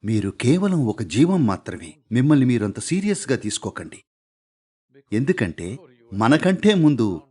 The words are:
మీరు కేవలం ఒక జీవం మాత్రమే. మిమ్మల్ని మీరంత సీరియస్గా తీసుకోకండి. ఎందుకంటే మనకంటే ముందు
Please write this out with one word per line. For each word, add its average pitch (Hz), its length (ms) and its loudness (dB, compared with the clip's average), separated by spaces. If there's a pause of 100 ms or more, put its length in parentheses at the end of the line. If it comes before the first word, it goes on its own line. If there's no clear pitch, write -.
మీరు 104 240 -2
కేవలం 170 560 0
ఒక 107 160 -4
జీవం 156 440 2
మాత్రమే. 90 500 -6 (160)
మిమ్మల్ని 131 340 4
మీరంత 110 340 0
సీరియస్గా 185 580 -2
తీసుకోకండి. 98 680 -10 (1080)
ఎందుకంటే 110 680 -4 (340)
మనకంటే 202 600 2
ముందు 113 560 2